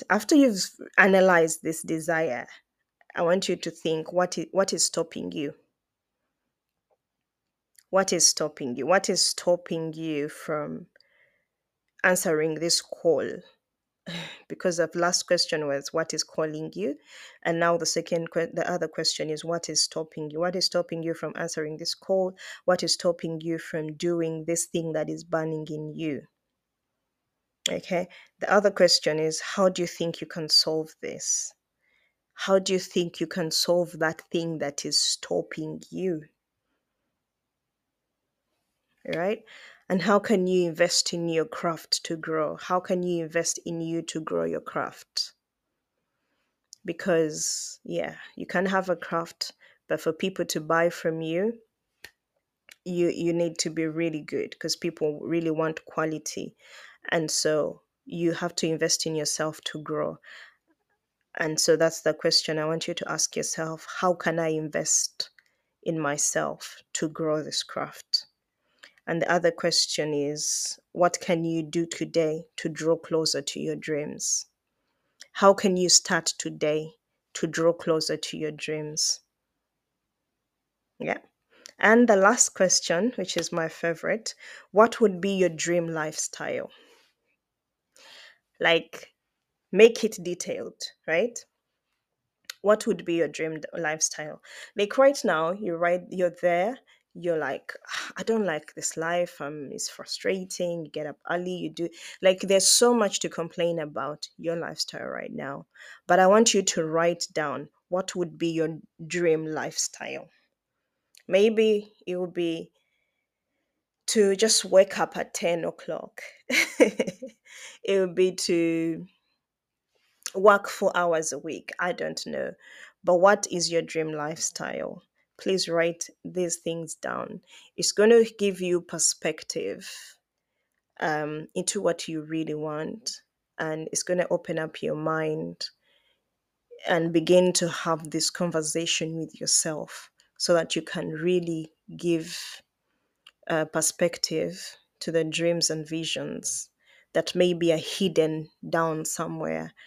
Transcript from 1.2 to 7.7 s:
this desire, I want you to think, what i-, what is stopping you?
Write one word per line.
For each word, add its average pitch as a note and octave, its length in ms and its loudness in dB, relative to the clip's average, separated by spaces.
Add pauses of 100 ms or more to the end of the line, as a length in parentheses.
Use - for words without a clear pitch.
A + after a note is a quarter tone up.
this D#3+ 200 -4
desire, D#3+ 640 -2 (680)
I - 80 -2
want F3+ 260 2
you F3 80 0
to E3+ 140 -8
think, D#3+ 420 -4
what F3+ 260 0
i-, D#3+ 120 -4
what F#3+ 220 0
is E3+ 120 0
stopping - 460 -4
you? D3+ 240 -6 (2250)